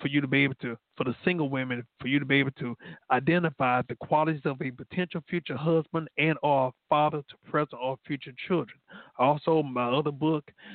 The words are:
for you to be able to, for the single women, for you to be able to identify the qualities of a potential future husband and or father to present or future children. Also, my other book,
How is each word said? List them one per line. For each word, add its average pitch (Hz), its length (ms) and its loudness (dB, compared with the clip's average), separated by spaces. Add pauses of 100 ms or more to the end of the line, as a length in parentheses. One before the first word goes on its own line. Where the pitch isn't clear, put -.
for 151 80 -4
you 143 140 2
to 139 40 -2
be 135 180 2
able 131 180 0
to, 120 160 -6 (180)
for 139 80 -4
the 123 180 -2
single 165 280 0
women, 127 360 -4 (140)
for 123 80 -6
you 143 100 4
to 143 60 -2
be 139 120 4
able 135 160 2
to - 220 -6 (360)
identify 143 760 2
the 123 100 -8
qualities 156 500 0
of 139 160 -4
a 131 80 -4
potential 170 580 -6
future 165 260 -6
husband 160 640 0
and 151 260 2
or 135 300 2 (160)
father 151 400 2
to - 220 -20
present 147 280 -2
or 127 280 -4
future 139 260 -8 (140)
children. 160 320 -2 (400)
Also, 151 440 2
my 123 240 -2
other 143 240 0
book, 151 400 -2 (240)